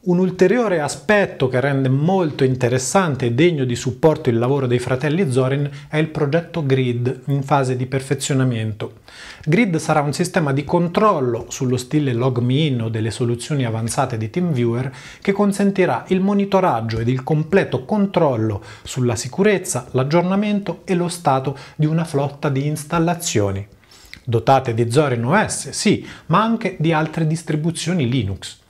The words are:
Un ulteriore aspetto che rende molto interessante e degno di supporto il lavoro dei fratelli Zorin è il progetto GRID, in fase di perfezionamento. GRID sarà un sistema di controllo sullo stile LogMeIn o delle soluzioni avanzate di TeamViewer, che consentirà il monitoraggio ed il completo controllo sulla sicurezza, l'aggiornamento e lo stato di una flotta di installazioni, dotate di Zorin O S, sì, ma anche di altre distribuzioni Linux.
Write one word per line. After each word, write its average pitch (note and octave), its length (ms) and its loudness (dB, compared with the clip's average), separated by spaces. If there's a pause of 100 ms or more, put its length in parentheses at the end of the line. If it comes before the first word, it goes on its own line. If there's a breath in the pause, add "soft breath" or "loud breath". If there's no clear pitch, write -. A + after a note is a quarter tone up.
Un F3+ 180 2
ulteriore F#3 640 2
aspetto D#3+ 680 0
che B2+ 120 0
rende C3+ 280 0
molto D3+ 560 2
interessante C3 840 0
e A#2 60 0
degno D3 320 2
di A#2+ 100 -2
supporto D3+ 540 0
il A2+ 100 2
lavoro C3 280 0
dei B2 120 2
fratelli C#3+ 520 0
Zorin C3+ 380 0 (200 loud breath)
è - 80 -4
il D#3 120 0
progetto D#3 560 -2
GRID, B2+ 640 0
in C#3 160 0
fase C3+ 320 0
di B2+ 120 -4
perfezionamento. C3 1120 -2 (440 loud breath)
GRID F3 320 2
sarà D#3 240 2
un C#3+ 120 0
sistema E3+ 400 0
di C#3 120 0
controllo E3+ 840 2
sullo B2 300 -2
stile C#3+ 340 0
LogMeIn B2 680 2
o A2+ 80 -2
delle A2 200 -2
soluzioni A#2+ 540 -2
avanzate A2+ 540 -2
di G#2+ 100 -4
TeamViewer, C3 680 0 (280 loud breath)
che G3+ 100 0
consentirà G3 760 2
il F#3 120 2
monitoraggio F#3 800 2
ed A#2 100 0
il C3 140 0
completo D#3 640 0
controllo C3+ 760 0 (200 loud breath)
sulla B2 340 -2
sicurezza, F3+ 760 0
l'aggiornamento F3+ 920 0
e F#3+ 100 -2
lo F3 140 0
stato C3+ 480 0 (200 loud breath)
di D3+ 80 0
una D#3+ 200 0
flotta C#3 440 -2
di C3+ 180 0
installazioni, D3 1000 -2 (580 loud breath)
dotate A#2+ 480 2
di A#2 180 0
Zorin B2 360 2
O F#3 200 2
S, - 240 -8
sì, - 360 0 (200 loud breath)
ma F3+ 160 2
anche A3+ 360 -2
di D#3+ 160 2
altre D#3+ 320 -2
distribuzioni D#3+ 840 -2
Linux. G#2 480 -4 (140)